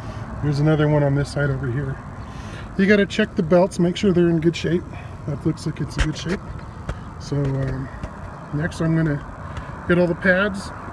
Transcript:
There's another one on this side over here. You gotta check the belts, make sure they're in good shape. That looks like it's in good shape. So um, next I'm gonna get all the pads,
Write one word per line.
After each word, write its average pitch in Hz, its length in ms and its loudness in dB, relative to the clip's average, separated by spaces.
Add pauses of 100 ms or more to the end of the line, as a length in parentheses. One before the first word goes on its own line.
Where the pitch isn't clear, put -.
(420)
There's 147 180 2
another 151 280 4
one 147 140 4
on 139 120 4
this 143 160 0
side 143 200 0
over 131 200 -2
here. 135 260 -2 (800)
You 190 100 6
gotta 202 200 6
check 214 300 0
the 196 60 2
belts, 180 360 4
make 175 180 2
sure 202 160 4
they're 175 160 6
in 170 120 4
good 165 160 4
shape. 165 260 0 (440)
That 143 200 -6
looks 156 180 -2
like 151 160 -6
it's 143 180 -6
in - 80 2
good 151 100 -4
shape. 185 240 -4 (800)
So - 160 -6
um, 135 520 -2 (640)
next 151 280 -2
I'm 165 160 4
gonna 151 280 2 (640)
get 175 100 6
all 175 80 6
the 170 80 0
pads, 196 560 0 (220)